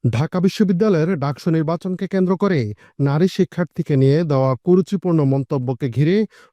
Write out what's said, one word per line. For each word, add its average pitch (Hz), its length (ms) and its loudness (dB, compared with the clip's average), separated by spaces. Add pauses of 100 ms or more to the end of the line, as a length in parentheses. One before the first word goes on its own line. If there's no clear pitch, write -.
ঢাকা 135 360 -2
বিশ্ববিদ্যালয়ের 185 760 0
ডাকসু 139 320 -4
নির্বাচনকে 170 560 -4
কেন্দ্র 185 300 0
করে 185 240 0 (400)
নারী 147 280 2
শিক্ষার্থীকে 170 680 -2
নিয়ে 135 280 4
দেওয়া 135 300 2
কুরুচিপূর্ণ 180 720 0
মন্তব্যকে 135 640 -2
ঘিরে 147 280 0 (360)